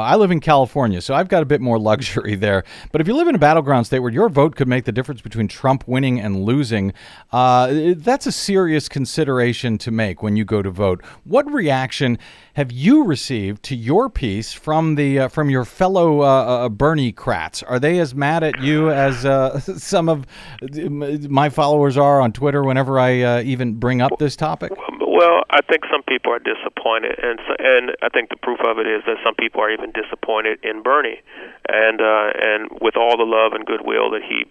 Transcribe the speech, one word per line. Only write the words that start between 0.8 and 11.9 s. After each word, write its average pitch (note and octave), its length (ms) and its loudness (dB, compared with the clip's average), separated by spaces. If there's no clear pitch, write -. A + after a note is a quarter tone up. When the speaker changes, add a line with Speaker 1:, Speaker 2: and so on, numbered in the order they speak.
Speaker 1:
so C3 140 -4
I've D3 140 0
got F3 140 2
a C#3+ 40 -2
bit C#3 140 2
more A#2+ 180 0
<laughs> G#2+ 120 0
luxury G#2+ 460 -2
there. G2 260 2
But D3+ 80 0
if D#3+ 80 0
you A3+ 80 0
live E4+ 120 2
in D4+ 60 2
a G3 40 0
battleground C#3+ 480 4
state C3 120 -2
where B2 140 -2
your G3+ 160 2
vote C#3+ 260 2
could C3 140 -2
make B2+ 160 0
the B2 80 -4
difference B2 300 -6
between G#2+ 260 -4
Trump C3+ 400 -2
winning B2+ 320 0
and G2 240 -4
losing, A2+ 480 0
uh, B2+ 640 4
that's A#3 300 -2
a F#3+ 60 -2
serious F3 560 0
consideration B2+ 920 0
to - 120 -8
make A2 320 -2
when G#2 140 0
you A2 80 0
go G2+ 180 0
to F#2+ 80 -4
vote. F#2 320 0
What C#4 280 0
reaction C3 640 0